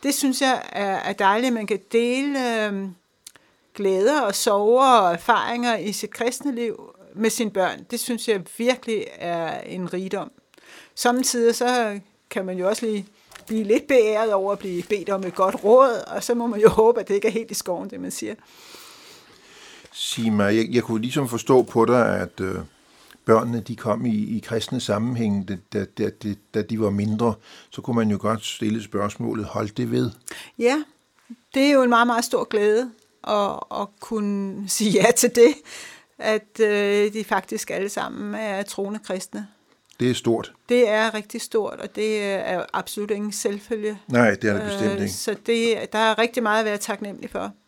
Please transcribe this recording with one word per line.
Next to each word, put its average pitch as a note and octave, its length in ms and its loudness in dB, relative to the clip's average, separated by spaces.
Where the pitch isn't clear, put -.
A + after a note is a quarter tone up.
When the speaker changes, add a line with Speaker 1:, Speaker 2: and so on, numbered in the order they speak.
Speaker 1:
det C#4 120 0
synes C4 260 0
jeg C4 220 0
er, G3 240 -2
er F#3 160 -4
dejligt, G#3 360 2
at B3 60 2
man A3 120 -4
kan G3 120 -2
dele, B3 720 0
øhm, G3 280 -6
glæder G3+ 460 2
og G3+ 140 0
sorger A#3 640 6
og F#3 140 4
erfaringer A#3 640 0
i G3+ 160 -6
sit G#3 180 -8
kristne B3 440 -4
liv A#3 360 -6
med A3 160 0
sine A3 200 -2
børn. E3+ 400 -2
Det A#3+ 100 -6
synes - 280 -6
jeg G#3 120 2
virkelig A#3+ 480 -2
er E3+ 420 -6
en F3+ 320 -8
rigdom. F#3+ 380 -6
Samtidig A#3+ 600 2
så A#3+ 460 0
kan G3 140 -4
man F#3 140 -6
jo F3+ 100 0
også G#3+ 180 -2
lige G#3 200 -4
blive A3 180 -2
lidt G#3+ 220 2
beæret A3 460 4
over G3 200 2
at G3 60 -4
blive F3+ 240 -6
bedt F#3+ 280 -4
om F#3+ 140 -2
et F3+ 100 -8
godt F#3 300 0
råd, A#3+ 420 6
og - 180 -8
så A#3+ 100 0
må A#3 120 -2
man G#3+ 140 -2
jo G#3+ 80 10
håbe, A3+ 320 6
at F#3+ 80 -8
det G3 60 0
ikke G3+ 140 2
er G#3+ 40 -2
helt A3+ 180 -4
i G#3 40 -10
skoven, F#3 360 -6
det - 100 -12
man - 100 -8
siger. G#3+ 240 -8
Speaker 2:
Sig - 400 -2
mig, G#2 240 4
jeg, A2+ 140 2
jeg A#2 120 2
kunne A2+ 200 -2
ligesom C3 260 -2
forstå A#2+ 340 6
på A2+ 220 4
dig, A2 360 4
at... - 200 -8
Øh, F#2+ 180 -4
børnene, A#2 360 4
de A2+ 160 -10
kom A2+ 300 -2
i, G#2+ 300 -2
i G#2 40 -4
kristne A2+ 400 -6
sammenhæng, G#2+ 680 -2
da, G2 80 -6
da, G2+ 120 -2
da, G#2+ 120 -2
da, G#2 100 -4
da G#2+ 80 0
de A2 180 -4
var G#2 100 2
mindre, G#2+ 440 0
så - 120 -14
kunne A#2+ 140 -2
man A2+ 140 2
jo G2+ 100 0
godt A2 240 -2
stille A2 380 -4
spørgsmålet, G#2+ 640 -4
"Holdt A2 300 -6
det A#2+ 140 -2
ved?" B2 200 0
Speaker 1:
Ja, B3+ 240 2
det C4+ 80 4
er C#4+ 100 6
jo C4+ 100 6
en B3 60 4
meget, A#3+ 180 6
meget A#3+ 180 0
stor - 200 0
glæde G#3+ 460 2
at, G#3 220 0
at G3+ 60 -4
kunne G3+ 560 -4
<laughs> - 0 -
sige G#3+ 220 0
ja F#3+ 260 4
til A#3+ 180 0
det, A#3+ 200 6
at, A3 420 -4
øh, G#3 520 2
de G#3+ 120 -6
faktisk - 460 -4
alle F#3 180 -4
sammen G#3 460 -8
er G#3 280 -6
troende G3+ 360 -8
kristne. G#3 500 -10
Speaker 2:
Det B2 100 2
er A#2+ 40 0
stort. A2+ 380 -2
Speaker 1:
Det A#3+ 200 4
er G#3+ 260 0
rigtig G#3+ 260 -8
stort, - 400 -4
og - 160 -12
det G#3+ 280 -2
er F#3 480 -4
absolut G#3 380 -6
ingen G#3 220 -4
selvfølge. G#3 680 -6
Speaker 2:
Nej, A#2+ 260 4
det G#2+ 160 -2
er G2+ 40 2
det G2+ 80 -2
bestemt G2+ 300 -2
Speaker 1:
Øh, C#3+ 80 -4
Speaker 2:
ikke. G2+ 120 -2
Speaker 1:
så G#3 240 -6
det, A#3 460 0
der G#3+ 60 -2
er A3 200 2
rigtig A#3 240 0
meget G#3+ 160 2
at A3+ 60 0
være G#3 140 -2
taknemmelig G3+ 520 -8
for. G3 220 -8